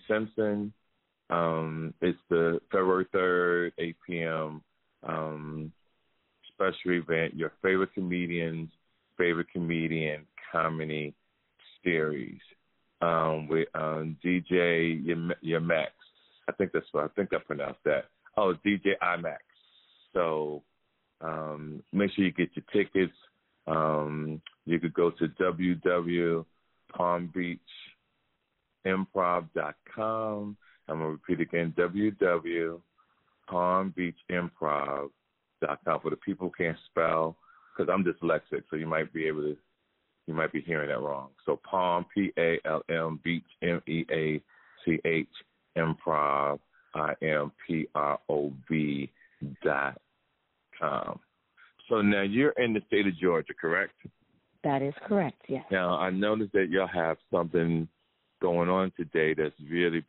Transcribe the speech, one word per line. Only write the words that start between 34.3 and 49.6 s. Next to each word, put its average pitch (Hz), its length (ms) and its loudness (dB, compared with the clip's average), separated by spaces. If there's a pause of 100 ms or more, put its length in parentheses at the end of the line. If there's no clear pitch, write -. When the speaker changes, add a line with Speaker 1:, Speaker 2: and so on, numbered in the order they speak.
Speaker 1:
dot 73 240 -2
com. 78 180 0
For 78 100 -2
the 76 60 -4
people 92 320 -6
who - 140 -4
can't 82 220 -2
spell, 82 500 0 (400)
'cause 92 140 0
I'm 95 140 2
dyslexic, 80 640 0
so 78 60 -6
you 80 100 -4
might 78 260 -2
be 80 140 -4
able 78 160 -2
to, 73 160 -4 (680)
you 80 80 -4
might 80 160 0
be 78 100 -4
hearing 76 280 -4
that 64 120 -2
wrong. 69 300 -6 (140)
So 73 120 0
Palm, 90 560 0
P 101 240 0
A 85 260 2
L 78 240 -2
M, 80 360 -2
Beach, 85 200 -2 (200)
M 85 240 0
E 82 240 -2
A 78 280 0 (440)
C 82 200 2
H, 80 240 0 (480)
improv, 73 840 2 (340)
I 76 300 -2
M 76 280 0 (140)
P 80 300 -2
R 73 240 0 (100)
O 73 240 0 (160)
V 73 420 0 (520)